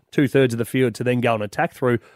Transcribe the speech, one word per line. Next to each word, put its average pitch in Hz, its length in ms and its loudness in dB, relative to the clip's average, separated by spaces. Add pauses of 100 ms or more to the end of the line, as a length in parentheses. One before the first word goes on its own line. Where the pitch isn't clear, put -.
(120)
two-thirds 131 440 2
of - 20 -4
the 117 80 -2
field 127 300 0
to - 80 -6
then 123 180 0
go 117 140 2
and 104 80 -4
attack 156 320 -4
through, 120 240 0 (160)